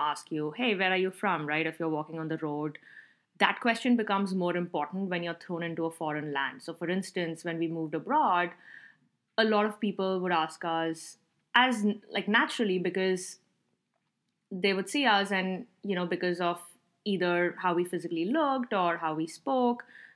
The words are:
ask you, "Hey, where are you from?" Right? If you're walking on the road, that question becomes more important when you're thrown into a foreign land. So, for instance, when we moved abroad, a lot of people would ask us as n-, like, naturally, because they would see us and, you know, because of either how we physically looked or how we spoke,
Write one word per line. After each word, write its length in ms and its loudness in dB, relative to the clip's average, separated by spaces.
ask 260 -12
you, 120 -2
"Hey, 120 2
where 220 2
are 80 2
you 60 0
from?" 360 -2
Right? 280 0
If 40 -12
you're 200 -2
walking 260 -8
on 100 -4
the 120 -4
road, 320 -6
that 160 2
question 400 4
becomes 400 0
more 160 0
important 540 -4
when 160 -2
you're 180 -6
thrown 240 -6
into 180 -4
a 40 -4
foreign 320 -4
land. 300 -4
So, 180 -8
for 160 -4
instance, 540 -4
when 80 -4
we 180 0
moved 240 -4
abroad, 500 2
a 80 -
lot 180 4
of 140 -10
people 360 0
would 200 -2
ask 240 -4
us 420 -2
as 300 4
n-, 180 0
like, 100 -2
naturally, 500 2
because 480 -2
they 240 2
would 140 -2
see 180 0
us 260 4
and, 340 0
you 120 -2
know, 120 0
because 340 0
of 200 0
either 580 2
how 120 2
we 100 2
physically 420 -4
looked 460 0
or 260 2
how 160 -2
we 120 -2
spoke, 580 0